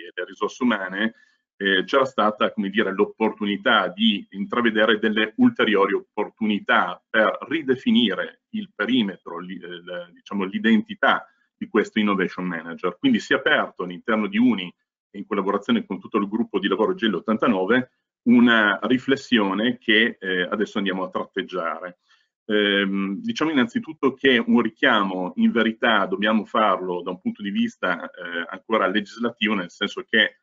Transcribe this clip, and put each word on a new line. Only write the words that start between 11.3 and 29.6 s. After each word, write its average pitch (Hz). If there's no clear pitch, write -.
di -
questo 107
innovation 95
manager. 82
Quindi 120
si 143
è 135
aperto 120
all'interno 101
di 98
uni, 104
in 101
collaborazione 101
con 95
tutto -
il 101
gruppo 107
di 95
lavoro 98
G 95
L 107
ottantanove, 113
una 117
riflessione 117
che, 110
eh, 92
adesso 101
andiamo 95
a 90
tratteggiare. 87
Ehm, 98
diciamo 120
innanzitutto 131
che 127
un 117
richiamo 101
in 113
verità 113
dobbiamo 101
farlo 92
da 92
un 90
punto 113
di 101
vista, 98
eh, 85
ancora 101
legislativo, 107
nel 92